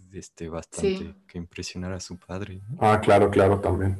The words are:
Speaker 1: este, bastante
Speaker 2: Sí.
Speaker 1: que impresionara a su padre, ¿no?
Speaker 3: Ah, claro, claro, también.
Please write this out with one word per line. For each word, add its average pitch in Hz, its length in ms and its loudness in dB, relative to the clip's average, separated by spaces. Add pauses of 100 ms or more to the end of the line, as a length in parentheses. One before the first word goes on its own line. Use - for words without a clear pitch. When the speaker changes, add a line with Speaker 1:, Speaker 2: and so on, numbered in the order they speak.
(140)
Speaker 1:
este, 90 340 -14
bastante 185 500 -6
Speaker 2:
Sí. - 180 -14 (120)
Speaker 1:
que - 120 -14
impresionara 90 560 -12
a 90 40 -12
su - 180 -16
padre, 95 520 -14
¿no? 143 100 -12
Speaker 3:
Ah, 107 220 4
claro, 101 300 6
claro, 98 280 4
también. 95 400 -2